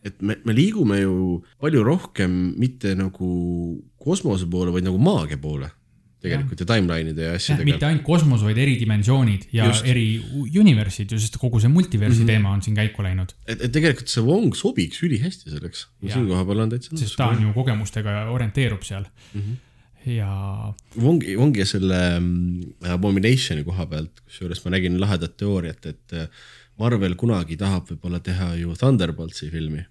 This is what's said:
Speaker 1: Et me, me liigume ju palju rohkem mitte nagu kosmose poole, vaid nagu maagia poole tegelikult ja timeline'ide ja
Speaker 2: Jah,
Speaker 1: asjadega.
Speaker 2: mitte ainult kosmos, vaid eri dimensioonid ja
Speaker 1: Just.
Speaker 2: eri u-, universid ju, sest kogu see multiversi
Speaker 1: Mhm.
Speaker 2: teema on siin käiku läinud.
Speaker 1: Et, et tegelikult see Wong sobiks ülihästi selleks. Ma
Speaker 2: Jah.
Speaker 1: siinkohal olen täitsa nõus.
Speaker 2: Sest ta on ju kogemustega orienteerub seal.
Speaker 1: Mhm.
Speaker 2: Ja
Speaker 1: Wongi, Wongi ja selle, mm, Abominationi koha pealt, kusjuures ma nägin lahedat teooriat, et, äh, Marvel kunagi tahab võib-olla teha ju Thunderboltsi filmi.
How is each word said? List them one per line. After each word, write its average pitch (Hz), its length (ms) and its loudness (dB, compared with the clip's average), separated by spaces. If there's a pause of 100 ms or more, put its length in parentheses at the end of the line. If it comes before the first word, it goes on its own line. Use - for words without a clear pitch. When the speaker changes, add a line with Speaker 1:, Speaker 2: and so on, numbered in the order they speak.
Speaker 1:
Et 98 180 -12
me, 104 220 0
me 117 100 0
liigume 143 460 4
ju 92 460 0 (160)
palju 143 260 2
rohkem 90 720 0
mitte 107 400 -2
nagu 95 320 -4 (720)
kosmose 104 480 0
poole, 90 240 0
vaid 92 140 0
nagu 92 100 0
maagia 90 400 2
poole 71 320 -8 (560)
tegelikult 78 320 -2
ja 90 80 -4
timeline'ide 82 560 0
ja 80 60 -2
Speaker 2:
Jah, 85 80 -2
Speaker 1:
asjadega. - 320 -2
Speaker 2:
mitte 139 180 0
ainult 156 160 0
kosmos, 147 400 4
vaid 107 160 2
eri 139 220 2
dimensioonid 107 720 2
ja 113 160 2
Speaker 1:
Just. 110 180 2
Speaker 2:
eri 117 320 2
u-, 120 280 -6 (120)
universid 107 540 4
ju, 110 80 -2
sest 110 180 -2
kogu 117 240 0
see 117 80 6
multiversi 113 540 4
Speaker 1:
Mhm. - 20 4
Speaker 2:
teema 107 240 4
on 98 140 0
siin 107 100 0
käiku 104 300 -2
läinud. 92 300 -4 (120)
Speaker 1:
Et, 110 160 -6
et 123 80 -2
tegelikult 151 400 0
see 113 140 0
Wong 180 300 4
sobiks - 500 -2
ülihästi 139 480 -2
selleks. 85 320 -12 (160)
Ma 98 80 -8
Speaker 2:
Jah. 104 80 -4
Speaker 1:
siinkohal 92 340 0
olen 110 220 0
täitsa 123 180 -8
nõus. 156 140 -4
Speaker 2:
Sest 104 120 -6
ta 127 120 0
on 113 160 2
ju 107 100 2
kogemustega 107 640 -2 (140)
orienteerub 117 520 -2
seal. 98 240 -8 (280)
Speaker 1:
Mhm. 101 180 -6 (520)
Speaker 2:
Ja 104 680 -4 (260)
Speaker 1:
Wongi, 120 380 2
Wongi 123 260 4
ja 92 40 2
selle, 92 340 2 (180)
mm, 87 560 -2 (160)
Abominationi 98 760 2
koha 87 220 -4
pealt, 80 380 -10
kusjuures 87 400 -10
ma 90 60 -4
nägin 90 280 0
lahedat 92 380 -2
teooriat, 92 500 -4
et, - 260 -14
äh, 80 140 -8 (520)
Marvel 107 360 2
kunagi 87 420 -2
tahab 95 320 -2
võib-olla 87 340 -8
teha 92 340 -4
ju 85 180 -6
Thunderboltsi 82 760 0
filmi. 80 400 -6